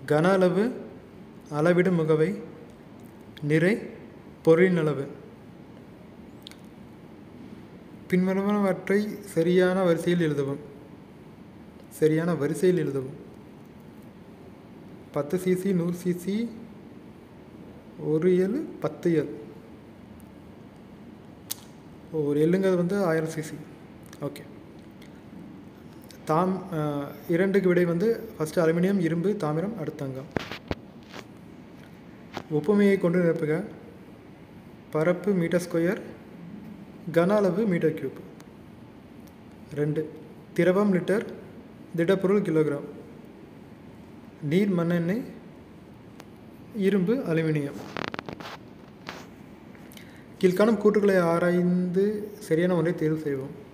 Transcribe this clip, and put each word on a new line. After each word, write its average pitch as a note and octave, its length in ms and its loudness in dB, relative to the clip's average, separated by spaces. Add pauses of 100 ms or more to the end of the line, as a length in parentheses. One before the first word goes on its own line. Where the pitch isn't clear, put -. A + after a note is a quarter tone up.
கன D#3 240 4
அளவு F#3+ 420 4 (760)
அளவிடும் F3 440 4
முகவை, D#3+ 400 2 (1080)
நிறை D#3+ 360 4 (640)
பொருளின் F3 340 6
அளவு. C#3+ 300 0 (3000)
பின்வருவனவற்றை G3 1080 0
சரியான F3+ 600 2
வரிசையில் F3 380 2
எழுதவும். C#3+ 380 0 (1300)
சரியான D#3+ 440 2
வரிசையில் D#3+ 440 2
எழுதவும். C3+ 460 -4 (1900)
பத்து D3 260 -2
சி F3+ 180 2
சி, G3 160 -2
நூறு E3+ 220 0
சி F3+ 180 -2
சி, G#3 380 -4 (1500)
ஒரு D#3 320 2
எல், F#3+ 320 2 (180)
பத்து D#3 420 0
எல். - 220 -8 (2750)
ஒரு D3 260 0
எல்லுங்கிறது F#3 360 4
வந்து F#3 280 0
ஆயிரம் D#3+ 240 0
சி D#3 140 -6
சி. D3+ 120 -10 (680)
ஓகே. C#3+ 200 -8 (1900)
தாம்-, F3+ 480 0
அ, D3 300 -2 (240)
இரண்டுக்கு F#3 400 2
விடை F3 160 4
வந்து F3+ 440 0 (100)
first D#3 200 -2
அலுமினியம், F3 420 4
இரும்பு, E3+ 360 0
தாமிரம், F3 420 -2
அடுத்து D3 260 -6
தங்கம். C3 220 -8 (2250)
ஒப்புமையை G3+ 480 4
கொண்டு F3+ 200 4
நிரப்புக. E3 460 2 (1300)
பரப்பு F3 420 2
மீட்டர் F3 380 2
ஸ்கொயர், E3+ 300 0 (1120)
கன E3+ 160 4
அளவு G3+ 380 4
மீட்டர் D#3+ 280 2
கியூப். - 260 -6 (1500)
ரெண்டு, D3+ 360 -2 (440)
திரவம் F#3 400 4
லிட்டர், F#3 320 0 (720)
திடப்பொருள் F#3 460 4
கிலோகிராம். D3+ 420 0 (1600)
நீர் F3+ 340 2
மண்ணெண்ணெய், E3+ 460 0 (1500)
இரும்பு G3 380 4
அலுமினியம். D#3+ 880 -2 (2250)
கீழ்காணும் G3+ 360 6
கூற்றுக்களை G#3 420 6
ஆராய்ந்து F3+ 1080 2 (100)
சரியான F3 360 2
ஒன்றை E3+ 200 2
தேர்வு D#3 240 0
செய்வோம். C#3 560 -6